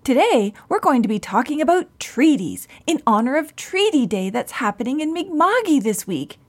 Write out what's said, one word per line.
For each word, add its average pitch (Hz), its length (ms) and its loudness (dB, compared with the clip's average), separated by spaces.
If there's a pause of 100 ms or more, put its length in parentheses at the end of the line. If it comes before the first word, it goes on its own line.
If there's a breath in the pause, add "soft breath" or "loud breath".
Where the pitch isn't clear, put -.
Today, 262 480 2 (160 loud breath)
we're 392 100 0
going 285 220 2
to 196 80 0
be 214 100 -2
talking 285 440 -2
about 349 360 0
treaties 233 680 0 (180 loud breath)
in 330 200 -2
honor 233 300 2
of 311 200 -4
Treaty 381 480 0
Day 190 240 -4
that's 233 240 -6
happening 240 480 -4
in 311 140 -4
Mi'kma'ki 349 680 2
this 214 240 -2
week 147 300 -6 (120)